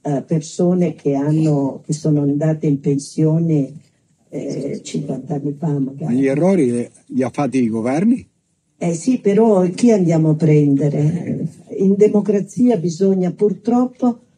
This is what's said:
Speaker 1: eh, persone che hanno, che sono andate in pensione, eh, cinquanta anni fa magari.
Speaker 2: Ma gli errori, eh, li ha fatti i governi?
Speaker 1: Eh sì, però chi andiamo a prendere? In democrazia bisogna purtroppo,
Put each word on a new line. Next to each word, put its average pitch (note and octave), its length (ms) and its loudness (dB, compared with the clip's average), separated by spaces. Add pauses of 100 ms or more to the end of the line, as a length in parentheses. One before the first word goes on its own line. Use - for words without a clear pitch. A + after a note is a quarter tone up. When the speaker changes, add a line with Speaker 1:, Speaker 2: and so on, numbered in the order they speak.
Speaker 1:
eh, C#3 180 -4
persone F3 720 -2
che C#3 220 -4
hanno, D3 680 0
che D#3+ 100 -6
sono D3 280 0
andate D#3 460 -2
in C#3+ 120 0
pensione, D#3 920 0 (560)
eh, - 540 -8
cinquanta D3 500 -8
anni C#3+ 240 -6
fa C#3+ 220 -2
magari. B2+ 340 -4
Speaker 2:
Ma C3 60 0
gli C#3 80 2
errori, D3+ 420 2
eh, A#2+ 220 -4 (160)
li B2+ 160 -2
ha A#2+ 80 -4
fatti C3 320 -2
i A2+ 60 0
governi? C#3 580 -2 (500)
Speaker 1:
Eh E3+ 160 -2
sì, B3 260 -2
però G3+ 500 4
chi A#3 220 2
andiamo D#3+ 400 4
a D3+ 40 2
prendere? D3+ 1120 2 (300)
In G3 180 2
democrazia G#3 840 2
bisogna F3+ 540 0
purtroppo, A#3+ 880 -2 (180)